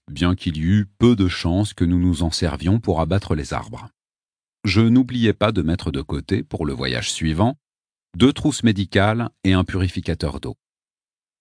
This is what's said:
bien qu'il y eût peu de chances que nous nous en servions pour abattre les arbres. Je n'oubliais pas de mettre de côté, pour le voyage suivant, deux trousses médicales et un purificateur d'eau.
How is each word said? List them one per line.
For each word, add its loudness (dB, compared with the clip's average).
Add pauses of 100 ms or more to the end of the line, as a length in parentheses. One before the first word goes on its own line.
(120)
bien 2
qu'il -4
y -4
eût 2 (100)
peu 6
de 2
chances -2
que -2
nous 2
nous 2
en -2
servions -2
pour 0
abattre -2
les -4
arbres. -10 (800)
Je 2
n'oubliais 4
pas 0
de 0
mettre -2
de -4
côté, -4
pour -6
le -4
voyage -4
suivant, 0 (600)
deux 6
trousses -2
médicales 0 (140)
et 4
un 4
purificateur -4
d'eau. -10 (840)